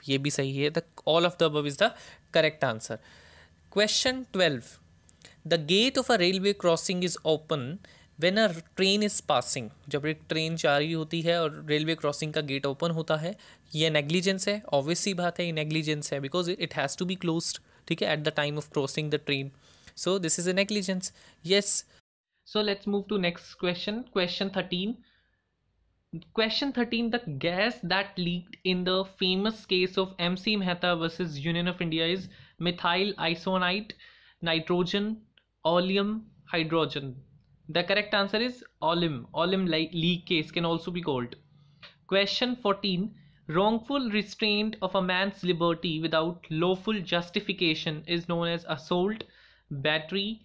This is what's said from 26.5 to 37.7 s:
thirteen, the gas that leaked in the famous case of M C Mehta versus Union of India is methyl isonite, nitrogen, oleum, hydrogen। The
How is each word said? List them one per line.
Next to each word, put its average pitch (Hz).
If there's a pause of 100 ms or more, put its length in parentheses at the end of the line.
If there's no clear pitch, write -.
thirteen, 240
the 240 (220)
gas 196
that 262
leaked 175
in 180
the 185 (140)
famous 196
case 185
of 190
M 180
C 214
Mehta 180
versus 165
Union 170
of 180
India 165
is 185 (320)
methyl 180 (160)
isonite, 185 (460)
nitrogen, 180 (500)
oleum, 190 (260)
hydrogen। 156 (540)
The 160